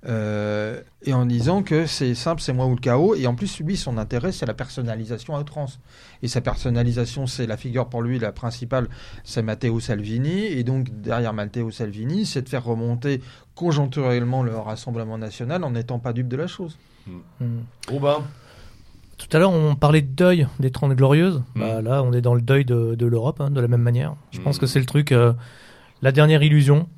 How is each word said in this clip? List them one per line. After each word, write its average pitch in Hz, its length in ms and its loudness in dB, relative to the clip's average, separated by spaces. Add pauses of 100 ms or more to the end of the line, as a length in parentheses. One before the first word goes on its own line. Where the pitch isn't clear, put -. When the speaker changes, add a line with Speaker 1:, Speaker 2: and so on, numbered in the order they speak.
Speaker 1:
euh, 107 760 -4 (240)
et 143 100 0
en 127 120 2
disant 123 360 2
que 160 240 2
c'est 127 280 -2
simple, 165 280 -4
c'est 139 100 -4
moi 127 140 0
ou 127 80 2
le 120 60 -2
chaos. 139 340 4
Et 131 140 0
en 120 60 0
plus, 190 260 -6
lui, 170 160 -2
son 120 220 -4
intérêt, 120 340 -4
c'est 156 140 -6
la 110 80 -4
personnalisation 120 840 -8
à 143 40 -4
outrance. 147 380 -10 (440)
Et 127 60 -4
sa 120 120 -2
personnalisation, 120 880 -2
c'est 127 180 -6
la 107 100 -4
figure 120 320 -4
pour 120 140 -6
lui, 120 160 -2
la 107 140 -4
principale, 120 560 -4 (360)
c'est - 180 -4
Matteo 113 380 -2
Salvini. 120 640 -2 (140)
Et 123 60 0
donc, 131 240 0 (140)
derrière 117 300 -2
Matteo 107 380 -4
Salvini, 113 560 -4
c'est 135 160 -4
de 135 60 -10
faire 120 160 -4
remonter 120 560 -2 (340)
conjoncturellement 131 880 0
le 113 140 -2
Rassemblement 110 600 -6
National 120 460 -6
en 139 60 -4
n'étant 117 300 -4
pas 120 120 -4
dupe 123 160 -2
de 123 80 -4
la 156 120 -4
chose. 175 280 -10 (300)
Speaker 2:
Hmm. 95 60 -14 (320)
Speaker 3:
Hmm. 117 160 -4 (280)
Speaker 2:
Robin. 143 300 0 (1000)
Speaker 3:
Tout - 180 -2
à - 20 6
l'heure, 190 140 6
on 151 240 4
parlait 151 260 6
de 135 100 -4
deuil 175 360 4 (100)
des 131 140 0
Trente 135 240 0
Glorieuses. 147 460 4 (120)
Speaker 2:
Hmm. 110 60 -2
Speaker 3:
Bah, 113 200 -2
là, 127 220 0
on 123 100 2
est 123 100 2
dans 123 120 4
le 120 80 2
deuil 135 220 4
de, 117 320 0
de 120 100 2
l'Europe, 117 340 0
hein, 139 100 0
de 139 100 0
la 120 80 2
même 120 140 4
manière. 123 320 2 (180)
Je - 80 -12
pense 143 160 0
Speaker 2:
Hmm. - 40 -4
Speaker 3:
que 139 60 0
c'est 131 140 2
le 127 60 0
truc, 147 260 2
euh, 120 200 6 (720)
la 131 80 4
dernière 151 320 6
illusion 147 560 6